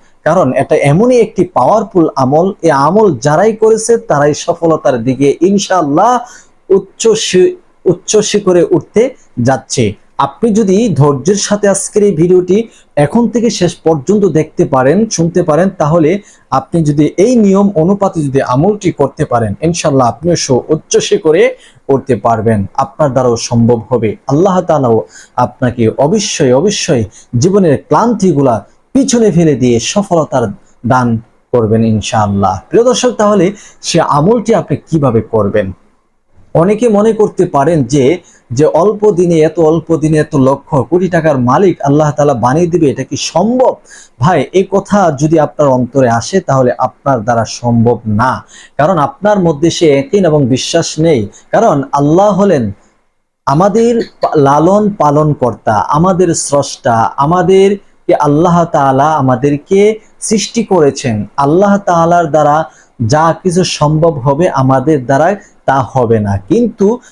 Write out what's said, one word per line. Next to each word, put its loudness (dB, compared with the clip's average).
কারণ 0
এটা 0
এমনই 2
একটি 0
পাওয়ারফুল 0
আমল, 0
এই 2
আমল 2
যারাই 0
করেছে 0
তারাই 0
সফলতার -2
দিকে 0
ইনশাআল্লাহ 0
উচ্চ -2
শি-, 0
উচ্চ -2
শিখরে 0
উঠতে 0
যাচ্ছে। -2
আপনি -2
যদি 2
ধৈর্যের 0
সাথে -2
আজকের -2
এই 2
ভিডিওটি 0
এখন 0
থেকে -2
শেষ -2
পর্যন্ত 0
দেখতে -2
পারেন, 0
শুনতে -2
পারেন, 0
তাহলে 0
আপনি -2
যদি 0
এই 2
নিয়ম 2
অনুপাতে 0
যদি -2
আমলটি 0
করতে -4
পারেন, -2
ইনশাআল্লাহ 0
আপনিও -2
সু-, -2
উচ্চ -2
শিখরে 0
উঠতে -2
পারবেন, -2
আপনার -2
দ্বারাও 0
সম্ভব 0
হবে। -2
আল্লাহ 0
তাআলাও 0
আপনাকে -2
অবশ্যই, 0
অবশ্যই 0
জীবনের 2
ক্লান্তিগুলা 0
পিছনে 2
ফেলে 2
দিয়ে 2
সফলতার -2
দান 0
করবেন 2
ইনশাআল্লাহ। -2
প্রিয় 2
দর্শক, 0
তাহলে 0
সে -2
আমলটি 0
আপনি -2
কিভাবে -2
করবেন? -2
অনেকে 0
মনে 2
করতে -2
পারেন 0
যে, 0
যে 0
অল্প 2
দিনে 2
এত, 0
অল্প 0
দিনে 0
এত -2
লক্ষ 0
কোটি 0
টাকার 0
মালিক 0
আল্লাহ 0
তাআলা 0
বানিয়ে 0
দিবে, 0
এটা -4
কি -8
সম্ভব? -2
ভাই, 0
এই 2
কথা 0
যদি 2
আপনার 0
অন্তরে 0
আসে -2
তাহলে 0
আপনার -4
দ্বারা 0
সম্ভব 0
না, -2
কারণ 0
আপনার 0
মধ্যে 0
সে 0
ইয়াকিন 2
এবং 2
বিশ্বাস -2
নেই। 0
কারণ 2
আল্লাহ 2
হলেন 0
আমাদের 2
পা-, -2
লালন 2
পালন 0
কর্তা, -2
আমাদের 0
স্রষ্টা, -2
আমাদেরকে 0
আল্লাহ 2
তাআলা 0
আমাদেরকে 0
সৃষ্টি -4
করেছেন। -2
আল্লাহ 2
তাআলার 0
দ্বারা 0
যা 2
কিছু 0
সম্ভব 0
হবে 0
আমাদের 0
দ্বারা 0
তা 0
হবে 0
না, -4
কিন্তু -2